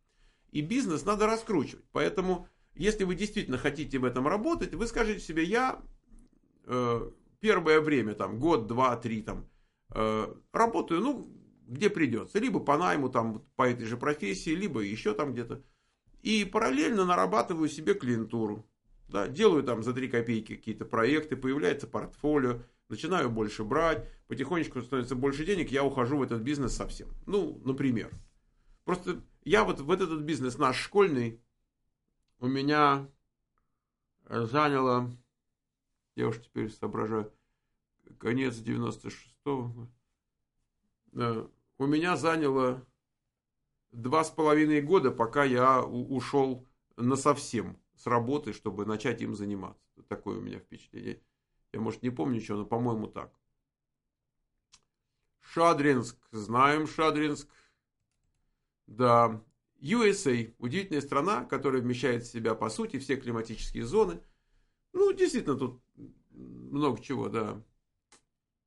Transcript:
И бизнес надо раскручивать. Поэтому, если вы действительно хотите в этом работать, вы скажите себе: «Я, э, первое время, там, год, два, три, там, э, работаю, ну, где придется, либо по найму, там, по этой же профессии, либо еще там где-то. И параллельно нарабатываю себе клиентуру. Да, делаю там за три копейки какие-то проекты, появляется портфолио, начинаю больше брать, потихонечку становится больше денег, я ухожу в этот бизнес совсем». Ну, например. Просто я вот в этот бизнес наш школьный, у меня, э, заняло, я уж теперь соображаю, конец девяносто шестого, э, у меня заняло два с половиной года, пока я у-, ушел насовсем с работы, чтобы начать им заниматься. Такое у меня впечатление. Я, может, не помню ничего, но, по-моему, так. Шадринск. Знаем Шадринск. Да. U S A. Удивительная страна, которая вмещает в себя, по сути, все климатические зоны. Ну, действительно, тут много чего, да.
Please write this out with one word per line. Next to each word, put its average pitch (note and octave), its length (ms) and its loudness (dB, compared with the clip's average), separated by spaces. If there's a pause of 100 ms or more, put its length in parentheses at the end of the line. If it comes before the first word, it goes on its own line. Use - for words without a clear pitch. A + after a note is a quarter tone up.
(500)
И C#3+ 100 -4
бизнес F#3 440 -2
надо G#3 220 2
раскручивать. A3 640 0
Поэтому, E3+ 540 0 (280)
если G3+ 300 0
вы F#3 100 0
действительно G3 440 -4
хотите C#3+ 400 -2
в B2 60 0
этом C3 240 2
работать, G#3+ 460 -2
вы G3+ 120 -2
скажите A3 340 0
себе: D#3+ 240 -2
«Я, A#3+ 380 0 (840)
э, A#2+ 460 -2 (300)
первое E3 400 6
время, B2+ 340 2
там, G#2 240 -4
год, C3+ 280 4
два, B2 300 2
три, A2 260 -4
там, F#2+ 260 -8 (460)
э, A2 400 0 (180)
работаю, G3 480 0
ну, C4+ 320 -4 (340)
где D#3 220 0
придется, C#3+ 500 0
либо A3 220 0
по C#3+ 160 2
найму, E3 320 2
там, A2+ 340 -2 (140)
по B2+ 120 4
этой A#2+ 180 -2
же A#2 100 -4
профессии, D#3 540 -2
либо D#3+ 300 -2
еще A2 340 -4
там C#3+ 180 -4
где-то. A#2+ 300 -8 (580)
И G#3 240 2
параллельно A#3 600 2
нарабатываю F3+ 600 2
себе D#3+ 260 0
клиентуру. A2+ 720 -2 (400)
Да, F#2+ 200 -2
делаю D#3+ 340 6
там A2+ 200 -2
за A#2+ 120 -2
три C3 140 -4
копейки A2+ 480 -2
какие-то G#2+ 280 -10
проекты, C3 520 2
появляется C3+ 500 0
портфолио, B2+ 760 0 (280)
начинаю D3+ 420 -2
больше A2 340 -2
брать, D3+ 420 0 (200)
потихонечку C3+ 560 -4
становится B2 340 -4
больше C#3 300 0
денег, F3+ 240 0
я C3+ 120 2
ухожу C#3 360 2
в C3+ 40 2
этот A#2+ 200 -2
бизнес C#3 340 -2
совсем». - 320 -8 (180)
Ну, F#3+ 380 -2
например. C3 480 0 (720)
Просто F3+ 380 -4 (220)
я G3+ 200 4
вот E3+ 160 -2
в C#3 100 -4
этот E3+ 320 0
бизнес C3 360 -4
наш C3 180 2
школьный, C3+ 640 0 (1000)
у B2 80 -2
меня, C#3 600 4 (1160)
э, A2+ 200 -2
заняло, C3 640 2 (1080)
я A#2+ 120 0
уж A2+ 120 -4
теперь A2 300 -6
соображаю, A2 640 -4 (840)
конец B2+ 380 -2
девяносто A#2 540 -4
шестого, B2 800 -8 (1200)
э, A#2 340 -4 (320)
у C3+ 80 0
меня D#3+ 300 2
заняло C3+ 680 2 (1080)
два B2+ 320 0
с D#3 60 -8
половиной D3+ 500 4
года, D3 300 4
пока A#2 340 2
я B2+ 380 4
у-, B2 340 -4
ушел C3 500 0 (300)
насовсем A#2+ 840 0 (160)
с - 120 -10
работы, A#2+ 460 0
чтобы G2+ 320 -6
начать G#2+ 380 -2
им A2 140 -6
заниматься. G2+ 440 -8 (280)
Такое G2+ 300 -8
у - 20 -8
меня G2+ 180 -10
впечатление. G2+ 640 -14 (500)
Я, G#2+ 80 -8
может, A2 220 -6
не B2 80 -2
помню B2 300 -2
ничего, G#2 180 -4
но, G#2 80 -4
по-моему, A#2 400 -2
так. - 260 -14 (2000)
Шадринск. C#3+ 760 4 (160)
Знаем C3 560 2
Шадринск. D3+ 600 0 (1400)
Да. A#2 540 4 (380)
U G#3+ 220 0
S G3 240 4
A. A#2+ 320 0
Удивительная D3 420 -4
страна, C#3+ 440 0
которая C3 360 0
вмещает A#2+ 440 0
в - 60 -16
себя, A2+ 240 -2
по A2 140 -2
сути, A3 300 -4
все B2+ 180 -2
климатические A#2 680 -6
зоны. F3 360 2 (720)
Ну, F#4+ 200 4
действительно, A#3+ 440 2
тут B2+ 240 -4 (520)
много B2 680 -4
чего, A#2 280 -4
да. G#2+ 340 -4 (1040)